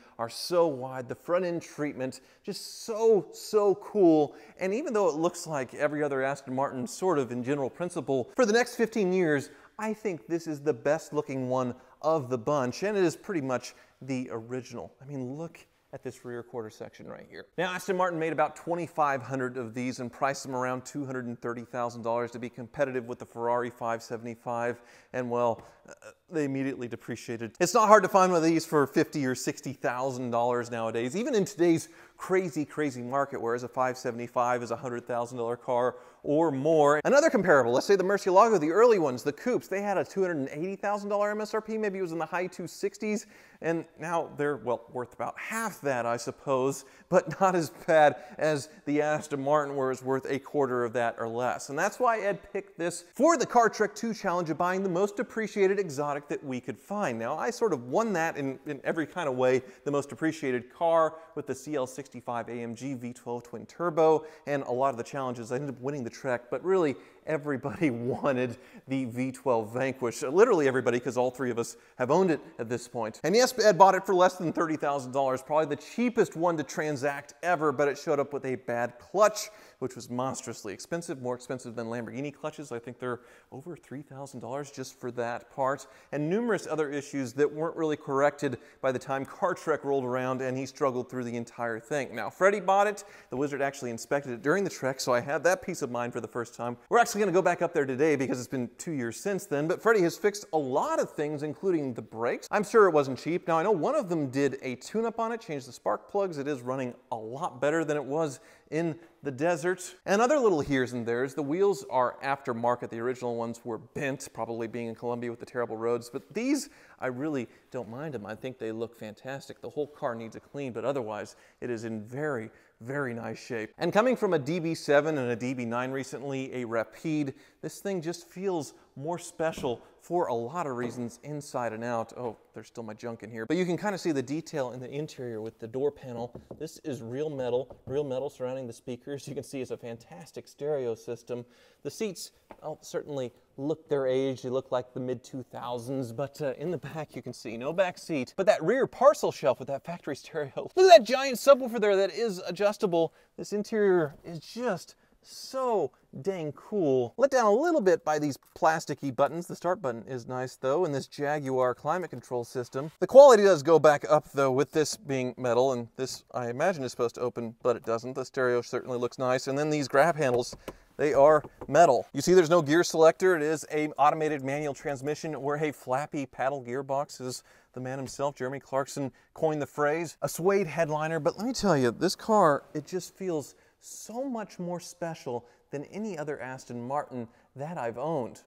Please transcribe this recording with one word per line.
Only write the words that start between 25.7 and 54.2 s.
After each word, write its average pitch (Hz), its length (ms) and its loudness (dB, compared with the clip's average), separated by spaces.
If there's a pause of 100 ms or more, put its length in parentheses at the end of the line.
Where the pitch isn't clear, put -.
uh, - 60 -18 (380)
they 156 140 0
immediately 135 420 -4
depreciated. 117 720 -10
It's 175 160 2
not 220 120 6
hard 208 140 10
to 185 80 2
find 185 220 6
one 170 100 4
of 160 60 4
these 160 180 2
for 143 220 4
fifty 156 360 0
or 127 120 0
sixty - 380 -6
thousand 127 580 -4
dollars 120 400 0
nowadays, 117 440 -2
even 240 200 -2
in 196 100 4
today's 165 440 2 (280)
crazy, 180 480 -2
crazy 131 380 -4
market, 135 360 -2
whereas 117 220 -2
a 123 60 -8
five 127 280 -2
seventy-five 120 680 -2
is 113 80 -6
a 113 40 -2
hundred 120 300 -8
thousand 120 320 -4
dollar 117 180 -2
car 123 420 0 (260)
or 156 280 2
more. 147 520 6
Another 285 260 6
comparable, 147 440 6
let's 131 120 2
say 202 120 6
the 185 60 2
Murcielago, 196 540 6
the 156 140 2
early 220 260 8
ones, 131 260 0
the 143 100 0
coupes, - 340 -2
they 190 140 -2
had 202 160 0
a 143 80 0
two - 160 -4
hundred 175 160 0
and 135 120 -2
eighty 185 260 -6
thousand 202 340 -4
dollar 208 200 2
M 208 100 -4
S 214 140 -6
R 220 80 0
P, 220 160 -6
maybe 202 220 -2
it - 20 -2
was 170 120 -6
in 165 40 -4
the 165 80 -2
high 175 220 -4
two 185 180 -10
sixties, 208 600 -4 (340)
and 165 240 -2 (140)
now 160 380 -4
they're, 143 200 0
well, 117 340 -4
worth 123 220 -8
about - 240 -8
half 220 440 -6
that, 127 240 0
I 117 100 0
suppose, 131 680 -2 (240)
but 170 300 2
<laughs> - 20 2
not 185 140 4
as 160 160 0
bad 151 520 4 (140)
as 151 320 0 (160)
the 147 160 2
Aston 147 420 -2
Martin, 143 320 2
where 131 160 0
it's 127 100 -6
worth 131 280 -2
a 135 100 0
quarter 127 460 0
of 110 80 -4
that 120 260 0
or 117 80 -4
less. 113 400 -4
And 139 100 -6
that's 196 220 -2
why 233 220 2
Ed 196 180 -2 (140)
picked - 260 -8
this 170 240 -6 (100)
for 320 220 4
the 240 100 0
Car 233 220 4
Trek 208 260 0
two 226 200 -6
challenge 175 360 -2